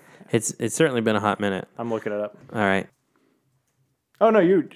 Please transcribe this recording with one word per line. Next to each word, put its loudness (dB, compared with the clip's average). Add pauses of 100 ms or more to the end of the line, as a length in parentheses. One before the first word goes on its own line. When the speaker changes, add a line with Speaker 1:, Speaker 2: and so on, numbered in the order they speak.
(320)
Speaker 1:
It's, -2
it's -4
certainly 0
been 2
a 0
hot -2
minute. -4 (100)
Speaker 2:
I'm -8
looking -6
it -6
up. -8 (160)
Speaker 1:
All -4
right. 0 (1300)
Speaker 2:
Oh, 4
no, 4
you're 4 (120)